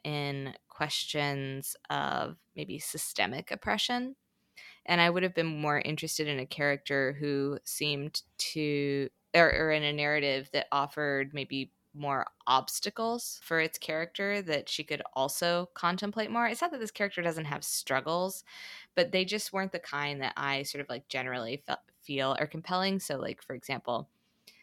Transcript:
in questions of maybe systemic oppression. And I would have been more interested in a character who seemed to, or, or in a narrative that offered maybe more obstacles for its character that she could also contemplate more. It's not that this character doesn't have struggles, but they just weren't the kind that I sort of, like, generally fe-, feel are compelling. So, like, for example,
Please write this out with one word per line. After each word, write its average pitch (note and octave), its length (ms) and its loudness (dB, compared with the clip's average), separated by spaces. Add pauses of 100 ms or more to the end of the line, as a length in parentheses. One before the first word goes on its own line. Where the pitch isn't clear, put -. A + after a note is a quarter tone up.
in C#3+ 520 -4 (140)
questions C#3 1080 -2 (140)
of - 460 0 (200)
maybe D3+ 240 -8
systemic - 720 -2
oppression. B3 640 -2 (720)
And F3 140 4
I E3+ 100 8
would F3+ 120 2
have F#3 120 0
been D#3+ 260 2
more D3 200 2
interested D#3 480 -2
in C#3 100 0
a C3 80 -4
character C#3+ 720 0
who C#3+ 460 0
seemed D3 580 -2 (160)
to, C#3+ 720 0 (240)
or, E3+ 180 10
or D#3 200 4
in D3+ 100 4
a D3 100 2
narrative D3 600 0
that - 180 0
offered C#3+ 640 0
maybe C3+ 380 -4 (200)
more C#3+ 340 -2 (200)
obstacles A3+ 960 2
for E3 160 0
its D#3+ 200 0
character G3 640 -2
that D#3 260 -2
she - 160 -4
could D3 180 -4 (120)
also F3 600 0
contemplate G3+ 560 0
more. A#3 160 2
It's A#3 140 -2
not F4 100 2
that C#4+ 100 -6
this G#3+ 100 -4
character G3 320 -2
doesn't D#3+ 240 0
have C#3+ 180 -4
struggles, E3 800 0 (500)
but F3 180 4
they F#3 120 4
just G#3 280 -2
weren't F#3+ 200 -2
the - 60 -4
kind C#3+ 440 -4
that C3 140 0
I C#3 260 0
sort C#3 200 -4
of, C#3 60 -8
like, - 200 -8
generally B2+ 580 -4
fe-, C#3 80 -2 (280)
feel C3+ 360 0
are D3+ 80 0
compelling. F#3 540 0
So, C#3+ 160 -4
like, - 260 -6
for - 120 -10
example, B2 540 -4 (540)